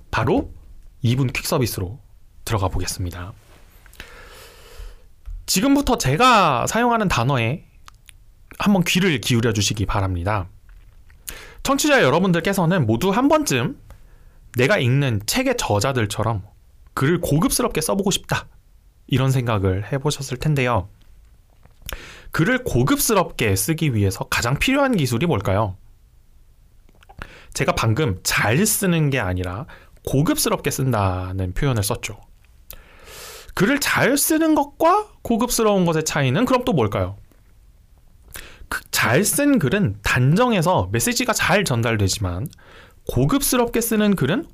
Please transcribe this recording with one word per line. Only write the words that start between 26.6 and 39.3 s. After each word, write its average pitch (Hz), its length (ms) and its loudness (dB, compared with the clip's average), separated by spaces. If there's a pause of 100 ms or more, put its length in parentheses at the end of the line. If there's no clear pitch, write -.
제가 - 220 0
방금 113 480 0
잘 135 420 2
쓰는 170 440 2
게 131 100 0
아니라 90 480 -4 (380)
고급스럽게 175 640 0
쓴다는 95 840 -2
표현을 131 280 0
썼죠. - 380 -4 (1300)
글을 262 260 2
잘 220 380 2
쓰는 311 360 2
것과 330 540 2 (140)
고급스러운 214 640 2
것의 156 180 0
차이는 147 400 0
그럼 247 220 2
또 247 80 0
뭘까요? 101 420 0 (1500)
그 - 140 -10 (100)
잘 127 320 2
쓴 285 340 2